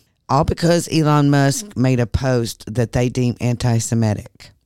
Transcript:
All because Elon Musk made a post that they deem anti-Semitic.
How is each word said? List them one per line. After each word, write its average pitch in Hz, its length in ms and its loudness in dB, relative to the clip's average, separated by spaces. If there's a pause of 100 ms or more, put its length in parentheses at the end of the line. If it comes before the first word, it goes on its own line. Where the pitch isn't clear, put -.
(280)
All 139 160 2
because 170 460 0
Elon 147 400 2
Musk 139 460 0
made 127 240 2
a 117 60 0
post 120 680 -4
that 117 180 -2
they 123 160 0
deem 123 320 -2
anti-Semitic. 117 1080 -2 (160)